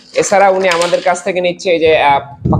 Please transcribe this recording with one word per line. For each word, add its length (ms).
এছাড়া 340
উনি 200
আমাদের 340
কাছ 220
থেকে 160
নিচ্ছে 300
এই 80
যে, 200
আহ, 220